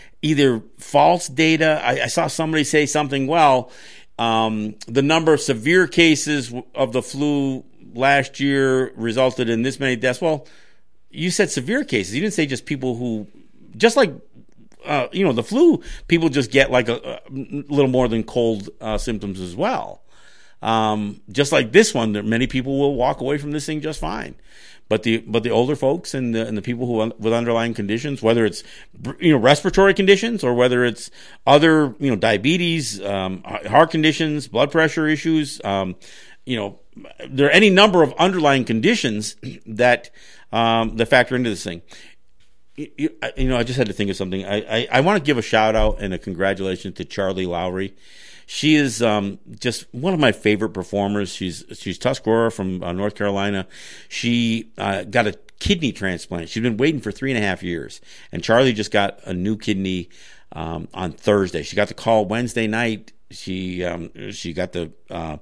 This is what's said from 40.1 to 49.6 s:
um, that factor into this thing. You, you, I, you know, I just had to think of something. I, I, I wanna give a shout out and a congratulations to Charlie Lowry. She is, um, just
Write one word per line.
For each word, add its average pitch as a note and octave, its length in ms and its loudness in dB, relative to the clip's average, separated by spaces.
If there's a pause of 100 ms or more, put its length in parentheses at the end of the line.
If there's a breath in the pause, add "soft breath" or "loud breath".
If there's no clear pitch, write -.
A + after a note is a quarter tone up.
um, A2+ 440 2
that A2+ 100 0
factor B2+ 280 4
into B2 140 0
this G2+ 160 -6
thing. F2 180 -10 (920 loud breath)
You, D3+ 220 -12
you, D3+ 120 -2 (120)
I, A#2 140 -6
you C3+ 120 2
know, B2+ 80 2
I A#2+ 80 0
just B2+ 140 -4
had A#2+ 100 2
to G2 40 -6
think G2+ 180 -2
of F#2+ 60 -6
something. F#2+ 280 -6
I, G2+ 140 -2
I, A2+ 340 -2
I C3 80 4
wanna F#3+ 200 2
give C#3 180 0
a A2 40 0
shout A2 320 2
out G#2+ 260 2
and G2 140 -4
a E2+ 40 -6
congratulations F#2+ 800 -4
to F2+ 80 -8
Charlie F#2+ 420 -4
Lowry. F2+ 500 -6 (480 loud breath)
She D#3 300 2
is, C3 260 2
um, G#2 380 0 (200)
just - 360 -4